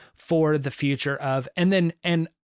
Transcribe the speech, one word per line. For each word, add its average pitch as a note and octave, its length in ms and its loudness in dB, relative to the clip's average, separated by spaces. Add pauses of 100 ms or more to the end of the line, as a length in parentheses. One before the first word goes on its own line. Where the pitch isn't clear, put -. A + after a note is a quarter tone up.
(160)
for D#3 420 2
the C3+ 140 -4
future C#3 460 -2
of, C3+ 400 -4
and F3+ 160 4
then, F3 180 2 (120)
and E3+ 240 0 (180)